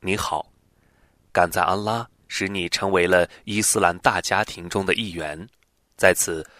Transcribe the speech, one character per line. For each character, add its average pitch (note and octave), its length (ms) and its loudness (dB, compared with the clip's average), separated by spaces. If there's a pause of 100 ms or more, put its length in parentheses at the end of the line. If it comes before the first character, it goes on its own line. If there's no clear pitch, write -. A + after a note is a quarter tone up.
你 F#2+ 160 -2
好。 - 340 -4 (800)
感 F2 200 4
赞 F2+ 120 0
安 F#2+ 220 0
拉， A#2 240 -4 (180)
使 - 220 -4
你 F#2 220 -6
成 G2 220 -4
为 F2 140 4
了 F2+ 220 4 (160)
伊 G#2+ 160 -4
斯 - 180 2
兰 F2 200 2
大 G#2 200 0
家 G2 240 0
庭 F2 240 -10
中 F#2+ 200 -2
的 F#2 80 0
一 A2 160 -4
员。 D#2+ 360 -8 (480)
在 F2+ 200 6
此， D#2+ 280 -4 (180)